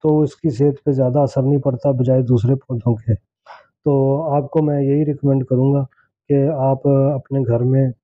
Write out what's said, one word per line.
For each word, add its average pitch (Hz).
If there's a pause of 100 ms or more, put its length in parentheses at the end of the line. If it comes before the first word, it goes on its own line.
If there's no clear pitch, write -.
तो 151
इसकी 147
सेहत 139
पे 147
ज़्यादा 131
असर 135
नहीं 139
पड़ता 135
बजाय 127
दूसरे 120
पौधों 120
के। 110
तो - (160)
आपको 147
मैं 147
यही 143
recommend 139
करूँगा 135 (480)
कि 139 (200)
आप 135 (260)
अपने 135
घर 117
में 131 (160)